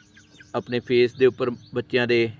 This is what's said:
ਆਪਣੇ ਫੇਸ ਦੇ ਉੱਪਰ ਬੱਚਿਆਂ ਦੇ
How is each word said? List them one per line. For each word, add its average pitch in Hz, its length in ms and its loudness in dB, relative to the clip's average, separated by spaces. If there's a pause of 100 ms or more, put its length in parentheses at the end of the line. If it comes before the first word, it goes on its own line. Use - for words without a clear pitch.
(540)
ਆਪਣੇ 123 260 -6
ਫੇਸ 120 340 0
ਦੇ 131 120 4
ਉੱਪਰ 123 240 -2 (240)
ਬੱਚਿਆਂ 123 320 -2
ਦੇ 117 340 0